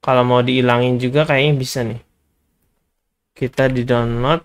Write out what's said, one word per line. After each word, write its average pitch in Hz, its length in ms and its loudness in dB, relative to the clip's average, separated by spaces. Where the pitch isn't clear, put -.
Kalau 127 240 2
mau 123 160 2
dihilangin 123 560 0
juga 127 240 0
kayaknya 147 320 0
bisa 131 320 -6
nih. 113 160 -12
Kita 131 400 -2
di-download. 123 720 0